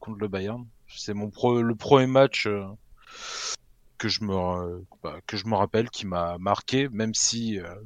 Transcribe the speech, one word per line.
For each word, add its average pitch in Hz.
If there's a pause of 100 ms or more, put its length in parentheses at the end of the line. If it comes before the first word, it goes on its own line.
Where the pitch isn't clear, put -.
contre 107
le 107
Bayern. 104 (200)
C'est -
mon 104
pre-, 120
le 117
premier 131
match, 131
euh, 101 (1300)
que 113
je -
me, 98
euh, 90 (220)
bah, 78 (100)
que 107
je 98
me 113
rappelle, 107
qui -
m'a 87
marqué, 127
même 110
si, 113
euh, 87 (220)